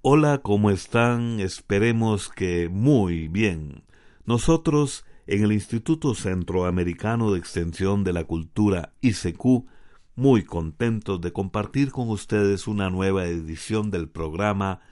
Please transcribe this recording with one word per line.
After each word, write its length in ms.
Hola, 380
¿cómo 320
están? 680
Esperemos 920
que 400
muy 580
bien. 560
Nosotros, 800
en 180
el 80
Instituto 640
Centroamericano 1160
de 80
Extensión 640
de 100
la 100
Cultura, 760
I 100
C 220
Q, 320
muy 280
contentos 760
de 120
compartir 600
con 160
ustedes 580
una 220
nueva 380
edición 640
del 180
programa 720